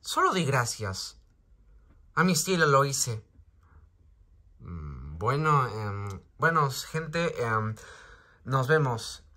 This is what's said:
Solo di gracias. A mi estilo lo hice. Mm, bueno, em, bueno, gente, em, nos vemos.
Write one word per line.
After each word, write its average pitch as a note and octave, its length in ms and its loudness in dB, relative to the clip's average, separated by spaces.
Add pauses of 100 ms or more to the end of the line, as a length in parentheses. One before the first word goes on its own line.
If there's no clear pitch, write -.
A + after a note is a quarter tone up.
Solo F4+ 320 2
di F3+ 140 2
gracias. A#2 720 -2 (920)
A D#3+ 100 4
mi F#3 80 4
estilo E3+ 340 2
lo C#3 200 4
hice. B2 360 -4 (1400)
Mm, D2 580 -10
bueno, C#3 500 2
em, G2+ 520 -6 (180)
bueno, D#3+ 320 2
gente, D#3+ 720 -4
em, A2 320 0 (680)
nos C3 220 0
vemos. C3+ 580 0 (120)